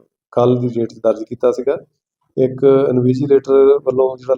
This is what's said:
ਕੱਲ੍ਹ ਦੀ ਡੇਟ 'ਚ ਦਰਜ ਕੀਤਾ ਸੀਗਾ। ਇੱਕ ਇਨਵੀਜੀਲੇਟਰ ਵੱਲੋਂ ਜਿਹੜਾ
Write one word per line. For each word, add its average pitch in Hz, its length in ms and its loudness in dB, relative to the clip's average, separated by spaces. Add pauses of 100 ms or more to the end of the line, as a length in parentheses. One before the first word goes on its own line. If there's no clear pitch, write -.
(320)
ਕੱਲ੍ਹ 123 280 2
ਦੀ 123 80 -4
ਡੇਟ 113 220 -4
'ਚ 117 100 -20
ਦਰਜ 110 240 -2
ਕੀਤਾ 123 280 -2
ਸੀਗਾ। 127 260 -4 (600)
ਇੱਕ 135 520 2
ਇਨਵੀਜੀਲੇਟਰ 135 960 2
ਵੱਲੋਂ 131 340 -2
ਜਿਹੜਾ 127 200 -4